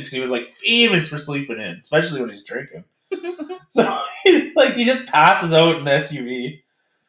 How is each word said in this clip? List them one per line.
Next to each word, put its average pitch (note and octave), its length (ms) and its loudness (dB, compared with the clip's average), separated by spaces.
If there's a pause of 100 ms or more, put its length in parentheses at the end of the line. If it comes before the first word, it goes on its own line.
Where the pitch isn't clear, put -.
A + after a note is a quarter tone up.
'cause - 80 -12
he C3 80 -6
was, B2+ 100 -4
like, A#2+ 160 -4
famous A3 640 0
for D3 80 -8
sleeping C#3 420 -8
in, F2+ 220 -10
especially D#3 400 -2
when A#2 80 -6
he's - 140 -18
drinking. C3+ 400 -14 (280)
<laughs> G4 120 -8 (480)
So - 280 0 (240)
he's E4 320 4
like, C#4 200 4
he A#3+ 80 0
just B3 240 0
passes E3+ 480 4
out E3 220 6
in C#3+ 80 -10
the C#3+ 80 2
S D3+ 200 0
U C3 100 -8
V. B2+ 360 -8 (500)